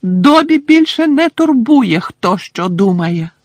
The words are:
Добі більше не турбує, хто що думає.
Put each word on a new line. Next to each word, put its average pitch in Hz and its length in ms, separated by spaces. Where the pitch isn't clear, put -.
Добі 294 560
більше 320 480
не 311 220
турбує, 262 720
хто - 380
що 175 300
думає. 175 640